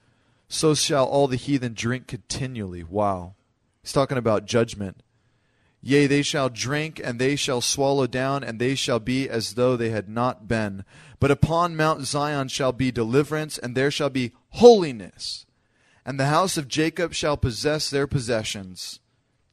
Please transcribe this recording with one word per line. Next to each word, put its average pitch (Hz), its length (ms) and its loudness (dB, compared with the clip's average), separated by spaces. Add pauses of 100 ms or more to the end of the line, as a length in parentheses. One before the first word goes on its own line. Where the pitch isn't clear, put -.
(460)
so 156 280 2
shall 139 320 2
all 143 200 2
the 127 100 0
heathen 123 360 -2
drink 117 340 -4
continually." 104 800 -8
Wow. 95 500 -2 (460)
He's - 120 -14
talking 135 260 0
about 107 260 0
judgment. 104 580 -2 (800)
"Yea, 143 260 4
they 143 140 2
shall 139 300 -2
drink, 143 520 -6
and 120 160 -6
they 135 160 2
shall 131 280 -2
swallow 139 440 0
down, 135 380 -2
and 113 160 -8
they 131 140 0
shall 127 260 0
be 127 300 -2
as 110 240 -4
though 123 240 2
they 117 100 -2
had 104 220 -4
not 117 360 -2
been. 101 380 -4 (340)
But 139 120 2
upon 165 460 2
Mount 156 280 2
Zion 143 440 -2
shall 127 240 -2
be 123 200 0
deliverance, 143 640 0
and 123 180 -8
there 135 160 2
shall 143 200 -2
be 127 220 -2 (180)
holiness, 160 960 6 (580)
and 135 160 -4
the 135 60 2
house 170 320 2
of 135 100 -4
Jacob 156 460 -2
shall 147 240 -2
possess 143 500 -2
their 139 180 0
possessions." 110 960 -4 (520)